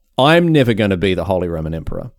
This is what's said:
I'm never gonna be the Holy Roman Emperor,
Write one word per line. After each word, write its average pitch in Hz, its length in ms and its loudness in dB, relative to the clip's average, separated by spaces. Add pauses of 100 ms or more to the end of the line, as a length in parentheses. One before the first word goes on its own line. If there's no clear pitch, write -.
(200)
I'm 165 300 4
never 131 260 2
gonna 98 220 0
be 95 180 0
the 85 100 -4
Holy 90 240 -2
Roman 80 260 -6
Emperor, - 440 -8